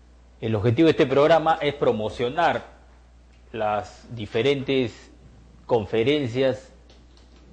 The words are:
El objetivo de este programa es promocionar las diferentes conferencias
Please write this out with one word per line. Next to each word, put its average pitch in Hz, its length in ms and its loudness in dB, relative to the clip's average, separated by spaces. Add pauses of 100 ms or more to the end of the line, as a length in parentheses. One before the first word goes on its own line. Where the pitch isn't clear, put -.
(400)
El 113 140 -4
objetivo 117 320 2
de 156 60 6
este 147 160 2
programa 156 560 2
es 143 100 -2
promocionar 123 1040 -2 (720)
las 107 640 -6
diferentes 127 960 -2 (540)
conferencias 127 1040 -2 (800)